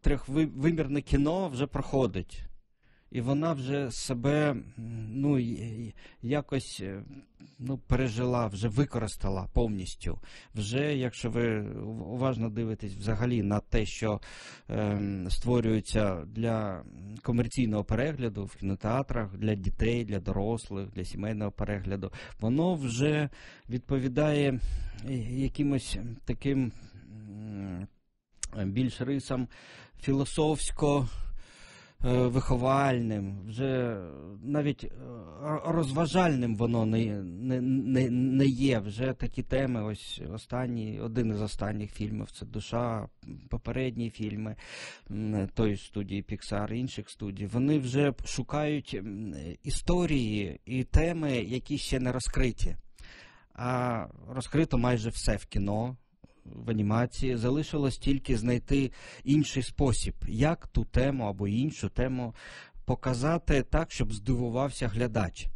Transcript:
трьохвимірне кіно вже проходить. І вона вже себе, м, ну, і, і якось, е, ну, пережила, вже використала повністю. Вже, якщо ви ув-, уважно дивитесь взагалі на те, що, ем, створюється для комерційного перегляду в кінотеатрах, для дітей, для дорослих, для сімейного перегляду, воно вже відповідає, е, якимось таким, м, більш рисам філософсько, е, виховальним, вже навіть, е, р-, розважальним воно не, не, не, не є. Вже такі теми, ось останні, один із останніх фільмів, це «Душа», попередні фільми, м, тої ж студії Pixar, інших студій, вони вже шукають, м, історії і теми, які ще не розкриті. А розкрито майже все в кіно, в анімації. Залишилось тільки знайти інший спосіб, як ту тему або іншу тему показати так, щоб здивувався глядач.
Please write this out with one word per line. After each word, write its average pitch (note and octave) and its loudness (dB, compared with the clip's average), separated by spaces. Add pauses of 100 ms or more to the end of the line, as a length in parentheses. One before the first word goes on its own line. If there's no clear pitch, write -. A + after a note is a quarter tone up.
трьохвимірне C#3+ 2
кіно D#3 4
вже C3+ 0
проходить. B2 0 (680)
І B2 -2
вона C#3+ 2
вже C3+ -2
себе, C#3+ 2
м, B2 -2 (460)
ну, C3+ 2
і, B2 2
і A2+ -6 (260)
якось, C3+ -2
е, G2 -8 (560)
ну, B2+ -4
пережила, B2 0
вже G2+ -4
використала G#2 0
повністю. G#2 0 (360)
Вже, B2+ 0
якщо B2+ -2
ви A2+ 2
ув-, G#2+ -8
уважно B2 0
дивитесь A2 -4
взагалі A2 0
на G2+ 2
те, A2 2
що, G#2+ -2 (480)
ем, G2+ 0
створюється A2 2
для A2 -2 (400)
комерційного A#2 2
перегляду A#2 0
в - -12
кінотеатрах, G#2 -2
для G#2+ 2
дітей, A2 2
для G2+ -2
дорослих, G2 -2
для G2+ -8
сімейного G#2 -2
перегляду, G2 -2 (280)
воно D3+ 4
вже C#3 2 (400)
відповідає, C3+ 2 (500)
е, C3+ -2
якимось C3 0 (280)
таким, C3 0 (400)
м, G2+ -8 (760)
більш A2+ -2
рисам C3 -2 (540)
філософсько, C#3+ 2 (960)
е, B2+ 6 (180)
виховальним, A#2+ 2
вже A#2+ -2 (420)
навіть, C#3+ 0
е, - -6 (540)
р-, D3+ -2
розважальним D3+ 4
воно A#2 2
не, A2+ 4 (180)
не, A#2+ -2
не, C3 2
не C3 4
є. C3 4
Вже G#2+ -2
такі B2+ -4
теми, B2+ 0
ось - -6 (120)
останні, A2+ -4
один A2+ 0
із G#2 0
останніх G#2 -2
фільмів, G#2+ -6
це - -12
«Душа», A2+ -4 (420)
попередні A#2 -2
фільми, G#2+ -4 (560)
м, G#2+ 0
тої G#2+ 2
ж - -10
студії G2+ -4
Pixar, G#2+ -4
інших A#2+ -6
студій, G2 -6
вони B2+ 2
вже C3+ 2 (120)
шукають, D3 -2
м, G2+ -6 (280)
історії B2+ 2
і B2+ -2
теми, D#3 4
які B2 -2
ще C3+ -2
не B2 2
розкриті. B2 2 (800)
А B2 0 (240)
розкрито C3+ 2
майже A#2 4
все - 2
в - -8
кіно, G#2+ 0 (480)
в A2+ -8
анімації. A#2 2
Залишилось C#3 0
тільки C3+ 2
знайти B2 2 (320)
інший C#3 4
спосіб, - 2 (140)
як C#3+ 2
ту A2 2
тему C3+ 2
або G2+ -2
іншу A2+ 0
тему B2+ -2 (500)
показати C3 4
так, D#3 2
щоб A2 0
здивувався B2 0
глядач. A2 0